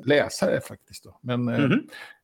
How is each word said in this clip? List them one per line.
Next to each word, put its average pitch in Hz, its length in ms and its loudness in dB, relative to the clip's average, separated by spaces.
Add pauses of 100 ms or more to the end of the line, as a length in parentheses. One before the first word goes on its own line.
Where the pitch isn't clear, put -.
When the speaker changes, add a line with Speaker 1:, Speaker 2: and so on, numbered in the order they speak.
Speaker 1:
läsare 143 560 2
faktiskt - 420 -18
då. - 180 -20
Men, 123 260 -2
eh, 117 120 -2
Speaker 2:
Mhm. 143 280 2 (360)